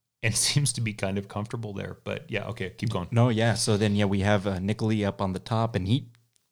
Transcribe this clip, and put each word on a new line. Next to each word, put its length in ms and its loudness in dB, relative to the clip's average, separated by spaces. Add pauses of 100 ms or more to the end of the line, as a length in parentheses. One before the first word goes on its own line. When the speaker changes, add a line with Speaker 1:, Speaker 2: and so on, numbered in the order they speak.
(220)
Speaker 1:
and 120 0
<laughs> 20 0
seems 380 2
to 60 -4
be 120 -2
kind 260 -4
of 100 -8
comfortable 440 -8
there. 320 -10
But 260 -8
yeah, 180 -4
okay, 280 -8
keep 140 -2
going. 200 -2
Speaker 2:
No, 180 6
yeah. 260 4
So 220 2
then, 200 4
yeah, 100 4
we 140 2
have, 260 2
uh, 120 -2
Nicolay 460 0
up 160 -2
on 120 0
the 60 -4
top, 360 -2
and 120 -2
he, 220 2 (420)